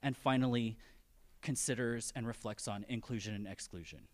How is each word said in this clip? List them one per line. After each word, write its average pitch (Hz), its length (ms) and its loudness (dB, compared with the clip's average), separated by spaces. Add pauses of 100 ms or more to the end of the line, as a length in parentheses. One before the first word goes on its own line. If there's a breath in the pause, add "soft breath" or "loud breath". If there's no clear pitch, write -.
And 135 120 2
finally, 123 600 4 (640 loud breath)
considers 120 720 0
and 117 100 -2
reflects 113 440 -4
on 101 200 -2
inclusion 113 460 -2
and 101 140 -4
exclusion. 85 500 -10 (160)